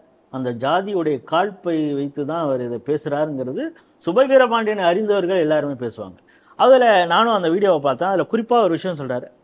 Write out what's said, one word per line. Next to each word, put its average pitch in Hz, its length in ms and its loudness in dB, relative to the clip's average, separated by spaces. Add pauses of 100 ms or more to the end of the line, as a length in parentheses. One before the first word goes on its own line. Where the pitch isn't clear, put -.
(300)
அந்த 131 220 -6
ஜாதியுடைய 156 720 -2
காழ்ப்பை 165 720 -2
வைத்து 139 320 -6
தான் 160 180 -4
அவர் 135 180 -2
இதை 120 240 -6
பேசுறாருங்கிறது 147 840 -4 (360)
சுபவீர 254 440 4
பாண்டியனை 214 340 -2
அறிந்தவர்கள் 190 540 0
எல்லாருமே 151 360 0
பேசுவாங்க. 110 440 -10 (380)
அதுல 233 500 6
நானும் 208 280 2
அந்த 180 160 0
வீடியோவை 185 300 2
பார்த்தேன். 139 300 -2
அதுல 180 220 0
குறிப்பா 233 300 2
ஒரு 196 80 4
விஷயம் 165 280 -4
சொல்றாரு, 127 300 -6 (160)